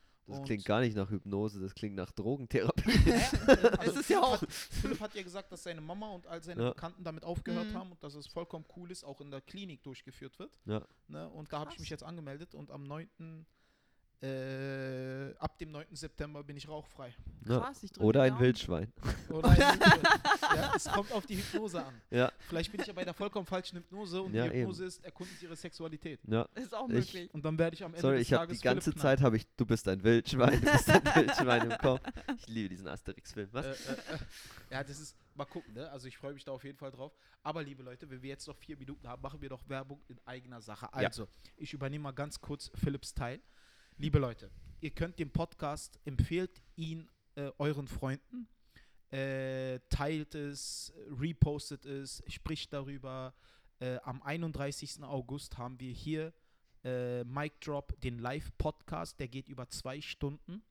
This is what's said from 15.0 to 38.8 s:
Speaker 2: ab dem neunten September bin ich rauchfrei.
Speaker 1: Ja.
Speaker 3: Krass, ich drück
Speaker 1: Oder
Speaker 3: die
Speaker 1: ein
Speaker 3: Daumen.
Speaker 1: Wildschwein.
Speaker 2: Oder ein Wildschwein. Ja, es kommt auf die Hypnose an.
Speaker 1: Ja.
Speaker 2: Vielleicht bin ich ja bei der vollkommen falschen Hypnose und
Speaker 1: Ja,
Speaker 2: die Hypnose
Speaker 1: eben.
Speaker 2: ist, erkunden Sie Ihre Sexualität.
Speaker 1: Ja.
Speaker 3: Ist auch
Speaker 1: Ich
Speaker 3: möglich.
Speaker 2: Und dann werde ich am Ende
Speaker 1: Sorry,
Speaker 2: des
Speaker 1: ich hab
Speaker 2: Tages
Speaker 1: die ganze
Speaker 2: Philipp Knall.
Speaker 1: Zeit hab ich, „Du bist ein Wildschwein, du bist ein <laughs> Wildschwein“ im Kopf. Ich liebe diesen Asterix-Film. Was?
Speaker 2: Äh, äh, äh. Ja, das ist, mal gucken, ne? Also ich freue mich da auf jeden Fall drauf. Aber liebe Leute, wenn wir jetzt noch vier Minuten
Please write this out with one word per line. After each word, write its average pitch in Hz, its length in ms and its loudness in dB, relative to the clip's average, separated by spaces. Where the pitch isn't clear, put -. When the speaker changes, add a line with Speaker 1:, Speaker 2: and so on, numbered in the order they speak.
Speaker 2:
ab - 200 -6
dem 156 120 -12
neunten 151 260 -16
September 147 480 -10
bin 143 120 -14
ich 143 120 -14
rauchfrei. 143 460 -14
Speaker 1:
Ja. 123 120 4
Speaker 3:
Krass, 262 220 -6
ich 196 80 -12
drück - 140 -2
Speaker 1:
Oder 113 160 8
Speaker 3:
die 131 60 10
Speaker 1:
ein 131 60 6
Speaker 3:
Daumen. 123 100 2
Speaker 1:
Wildschwein. 104 500 2
Speaker 2:
Oder 160 180 2
ein - 100 12
Wildschwein. 285 440 8
Ja, - 220 2
es - 80 -4
kommt - 280 -2
auf 208 120 -2
die 190 140 -6
Hypnose 202 440 -4
an. 135 120 -12
Speaker 1:
Ja. 123 200 4
Speaker 2:
Vielleicht 170 220 -2
bin 220 120 -4
ich - 40 -6
ja 208 60 -8
bei 180 120 -6
der 170 100 -6
vollkommen 202 320 -4
falschen 185 320 -4
Hypnose 185 420 -8
und 185 140 -4
Speaker 1:
Ja, 113 100 2
Speaker 2:
die 127 140 0
Hypnose 127 240 -2
Speaker 1:
eben. 185 60 -6
Speaker 2:
ist, - 160 -16
erkunden 185 340 -12
Sie 180 80 -14
Ihre 160 100 -12
Sexualität. 160 720 -10
Speaker 1:
Ja. 110 280 2
Speaker 3:
Ist 240 200 -10
auch 240 160 -6
Speaker 1:
Ich 220 40 2
Speaker 3:
möglich. 180 180 -10
Speaker 2:
Und 151 140 -6
dann 156 120 0
werde 165 180 4
ich 202 60 -12
am 165 100 -10
Ende 170 100 -8
Speaker 1:
Sorry, 135 160 6
Speaker 2:
des 117 80 2
Speaker 1:
ich - 80 0
hab 127 60 8
Speaker 2:
Tages 120 180 -4
Speaker 1:
die - 60 -2
ganze 127 260 6
Speaker 2:
Philipp - 100 0
Knall. 135 160 8
Speaker 1:
Zeit 135 80 8
hab 120 80 8
ich, 110 140 2
„Du 127 80 2
bist 110 240 2
ein 95 160 2
Wildschwein, 117 560 8
du 294 100 6
bist - 200 8
ein 311 120 12
<laughs> - 120 4
Wildschwein“ 123 560 6
im - 80 -2
Kopf. 131 240 4
Ich - 120 -14
liebe 110 200 -2
diesen 90 200 -10
Asterix-Film. 98 640 -10
Was? 131 120 -6
Speaker 2:
Äh, 135 60 -6
äh, 135 240 -8
äh. - 20 -8
Ja, 135 140 -6
das 143 160 -14
ist, - 160 -18
mal 143 120 -10
gucken, 151 260 -14
ne? 135 180 -12
Also 131 180 -14
ich - 100 -18
freue 143 160 -12
mich 135 100 -18
da 139 80 -10
auf 127 120 -10
jeden 139 120 -16
Fall - 140 -14
drauf. 131 260 -16
Aber 151 200 -6
liebe 139 200 -14
Leute, 127 280 -18
wenn 127 100 -14
wir 131 80 -12
jetzt 139 200 -12
noch 143 100 -14
vier 151 180 -14
Minuten 131 320 -14